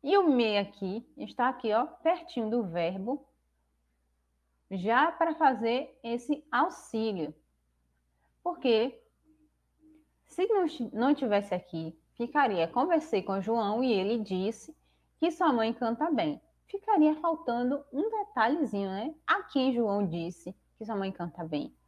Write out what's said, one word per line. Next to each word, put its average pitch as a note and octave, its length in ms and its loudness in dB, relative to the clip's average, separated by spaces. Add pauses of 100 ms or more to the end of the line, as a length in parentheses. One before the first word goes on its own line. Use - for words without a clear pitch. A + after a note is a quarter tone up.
E D4+ 120 2
o F#4 140 6
me A3+ 300 4
aqui G3+ 480 -6 (100)
está A#3+ 320 -2
aqui, A#3+ 240 -2
ó, A#3 120 2
pertinho D#4+ 680 -4
do A#3+ 120 0
verbo, F#3+ 640 -4 (1400)
já A3+ 400 4
para E4 240 0
fazer B3+ 680 2
esse A#3+ 480 -4
auxílio. A3 840 -2 (1080)
Porque B3+ 560 0 (1300)
se - 220 -2
não G4+ 180 4
esti-, B3+ 260 -4
não B3 220 2
tivesse G#3 400 0
aqui, D#3+ 420 -6 (200)
ficaria, A#3+ 520 2
"Conversei D4+ 540 0
com F#3+ 120 -6
o G3 80 -2
João A3 420 0
e B3+ 100 2
ele G3+ 240 0
disse G3+ 580 -4 (440)
que E4 120 2
sua E4 220 2
mãe A3+ 180 2
canta A#3+ 380 -2
bem." F3 320 0 (240)
Ficaria D#4+ 520 2
faltando C#4+ 760 -2
um F4+ 160 -2
detalhezinho, A#3+ 800 0
né? A3 240 -6 (140)
"A F#4+ 160 0
quem C4 280 0
João G#3 360 0
disse E3+ 480 -6 (220)
que A3 80 -12
sua G#3+ 100 -6
mãe G3 160 -2
canta F3 320 -10
bem?" D#3 280 -6 (160)